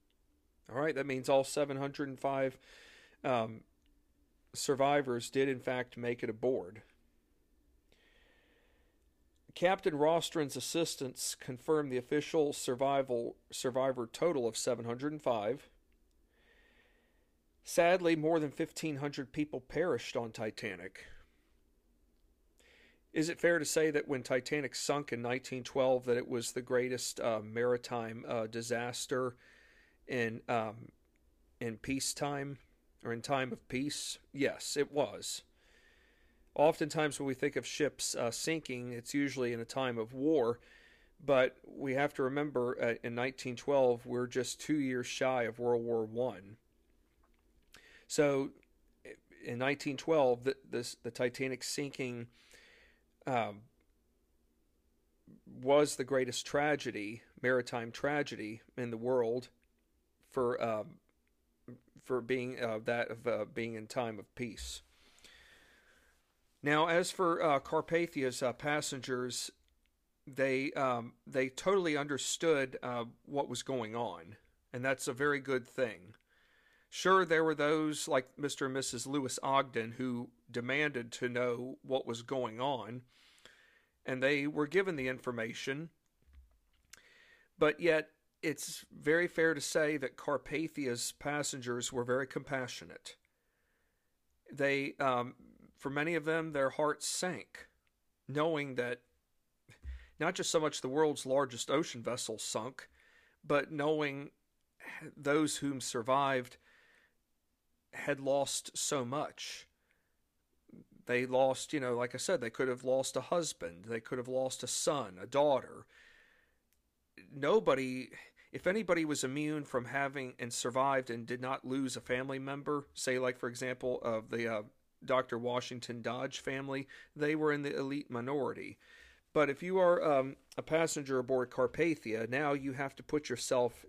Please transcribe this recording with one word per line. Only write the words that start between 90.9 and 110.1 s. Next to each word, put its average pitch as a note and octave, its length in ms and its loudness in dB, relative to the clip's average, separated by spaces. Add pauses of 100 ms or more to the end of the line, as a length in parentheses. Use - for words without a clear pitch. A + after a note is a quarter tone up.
passengers C3+ 800 -4
were B2+ 100 0
very B2+ 240 2
compassionate. C3 880 -8 (1400)
They, C#3 480 0
um, B2+ 360 2 (420)
for C#3 140 -6
many D#3 260 0
of D3 80 -2
them, D#3+ 280 0
their C3+ 180 2
hearts D3 360 0
sank, - 640 -6 (580)
knowing C#3+ 500 0
that B2 260 -2 (1160)
not E3+ 160 0
just F3 160 -2
so E3+ 80 4
much D3+ 220 0
the C3 80 -2
world's D3 360 2
largest C3 460 0
ocean C#3 320 0
vessel A2+ 360 -4
sunk, - 500 -6 (580)
but D3 240 2
knowing D3 600 0 (840)
those D3 420 2
whom C#3 220 -2
survived C3 760 0 (1400)
had C3+ 280 -4
lost C3+ 560 0
so C#3 280 -2
much. - 640 -6 (1400)